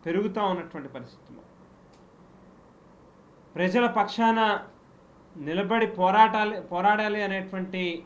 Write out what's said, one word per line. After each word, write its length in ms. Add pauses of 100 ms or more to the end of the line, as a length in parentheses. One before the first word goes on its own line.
పెరుగుతూ 460
ఉన్నటువంటి 460
పరిస్థితుల్లో 460 (2000)
ప్రజల 320 (120)
పక్షాన 400 (1080)
నిలబడి 420 (100)
పోరాటాలి, 560 (180)
పోరాడాలి 560
అనేటువంటి 540 (220)